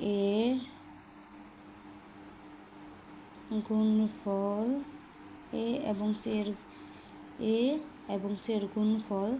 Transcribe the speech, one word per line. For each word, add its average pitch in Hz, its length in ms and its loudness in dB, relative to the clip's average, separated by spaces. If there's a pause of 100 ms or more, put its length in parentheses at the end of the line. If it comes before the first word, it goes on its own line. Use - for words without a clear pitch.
(260)
এর 214 280 6 (3250)
গুণফল, 214 1000 4 (840)
এ 226 140 0 (240)
এবং 208 220 0
সি 214 160 0 (100)
এর, 208 100 0 (1040)
এ 226 40 4 (560)
এবং 202 160 0 (100)
সি - 120 -4
এর 202 120 2 (100)
গুণফল 214 540 2 (100)